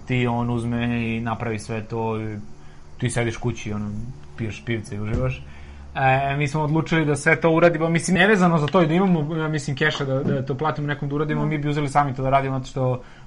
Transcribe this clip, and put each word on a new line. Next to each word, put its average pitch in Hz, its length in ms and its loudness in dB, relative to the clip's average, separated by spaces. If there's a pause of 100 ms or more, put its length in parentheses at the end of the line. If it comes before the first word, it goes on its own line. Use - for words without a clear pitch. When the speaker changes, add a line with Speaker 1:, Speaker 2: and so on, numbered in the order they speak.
Speaker 1:
ti 123 240 2
on 120 220 0
uzme 120 340 0 (240)
i 113 120 -2
napravi 113 400 -4
sve 110 240 -6
to, 113 380 -4
i 107 160 -6 (580)
ti 123 140 -2
sediš 117 280 -2
kući, 113 360 -4
ono, 104 160 -6 (480)
piješ 107 280 -8
pivce 107 300 -6
i 101 60 -6
uživaš. 127 420 -2 (520)
E, 139 400 2
mi 147 120 0
smo 151 140 -2
odlučili 156 440 2
da 147 100 2
sve 160 200 4
to 165 160 2
uradimo, 160 380 4
mislim, 170 280 2
nevezano 180 400 6
za 147 100 2
to 180 140 4
i 165 60 4
da 151 60 2
imamo, 170 420 2
ja 156 120 -2
mislim, 151 280 -2
keša 147 300 0
da, 131 100 0
da 139 260 0
to 131 140 -4
platimo 147 320 -2
nekom 143 220 -4
da 139 60 -4
uradimo, 151 260 0
Speaker 2:
Da. 147 60 0
Speaker 1:
mi 156 100 -2
bi 147 120 -2
uzeli 147 200 0
sami 143 240 2
to 131 100 -6
da 135 60 0
radimo, 135 260 2
zato 131 120 -4
što 127 340 -2 (260)